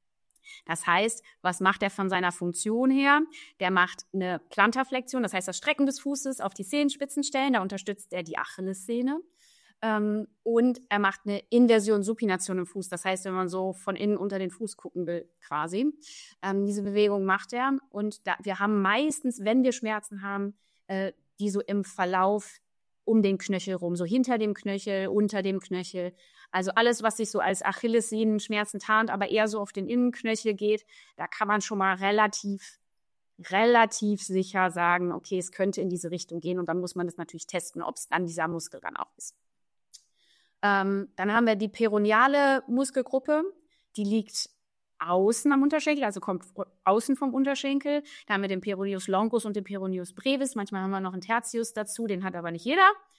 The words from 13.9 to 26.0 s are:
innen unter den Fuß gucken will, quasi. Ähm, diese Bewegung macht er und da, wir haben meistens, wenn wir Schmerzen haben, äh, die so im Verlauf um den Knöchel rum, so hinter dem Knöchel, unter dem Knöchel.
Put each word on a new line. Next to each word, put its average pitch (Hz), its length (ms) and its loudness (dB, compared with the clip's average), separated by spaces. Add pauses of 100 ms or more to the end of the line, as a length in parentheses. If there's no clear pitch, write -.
innen 208 200 0
unter 196 220 -4
den 190 120 -4
Fuß 208 260 -10
gucken 175 300 -6
will, 170 220 -6 (120)
quasi. 175 520 -2 (500)
Ähm, 196 240 0
diese 202 160 -4
Bewegung 202 420 2
macht 190 280 0
er 262 260 0 (120)
und 208 360 -6
da, 185 160 0
wir 190 180 -4
haben 208 220 2
meistens, 240 600 0
wenn 240 200 4
wir 254 80 4
Schmerzen 214 500 -6
haben, 202 320 -6 (320)
äh, 190 260 -4 (280)
die 202 100 0
so 196 100 -2
im 202 240 -2
Verlauf 190 760 0 (460)
um 226 160 6
den 196 140 4
Knöchel 190 380 -4
rum, 175 220 -4
so 175 100 -2
hinter 247 320 2
dem 208 160 0
Knöchel, 196 540 -4
unter 208 340 2
dem 190 180 -2
Knöchel. 180 540 -6 (360)